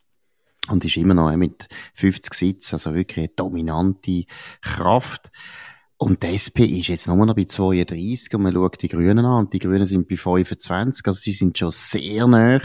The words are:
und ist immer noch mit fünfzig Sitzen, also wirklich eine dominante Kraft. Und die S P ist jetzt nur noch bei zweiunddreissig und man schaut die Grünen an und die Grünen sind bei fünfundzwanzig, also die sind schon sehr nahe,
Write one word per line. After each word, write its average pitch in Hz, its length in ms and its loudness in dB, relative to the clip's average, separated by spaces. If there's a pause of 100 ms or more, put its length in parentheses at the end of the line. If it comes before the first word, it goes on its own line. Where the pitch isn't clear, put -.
(680)
und 95 160 0
ist 82 120 -2
immer 92 180 4
noch 80 220 4
mit - 320 -2 (260)
fünfzig - 400 0
Sitzen, 92 420 -2
also 78 180 -4
wirklich 90 240 -4
eine 80 180 -4
dominante 90 880 -2 (380)
Kraft. - 680 -2 (720)
Und 98 200 0
die 92 60 -4
S 95 220 -2
P 123 140 4
ist 90 240 -2
jetzt 87 200 -4
nur 95 180 4
noch 110 80 0
bei 101 100 0
zweiunddreissig 92 920 -2
und 101 80 0
man 92 120 0
schaut 90 260 0
die 90 80 -4
Grünen 104 380 2
an 120 180 2
und - 80 -6
die 95 60 -4
Grünen 95 260 0
sind 92 240 0
bei 95 80 -4
fünfundzwanzig, 92 920 -2
also 95 160 -2
die 104 100 -4
sind 92 260 0
schon 85 120 -2
sehr 104 560 -2
nahe, 123 380 6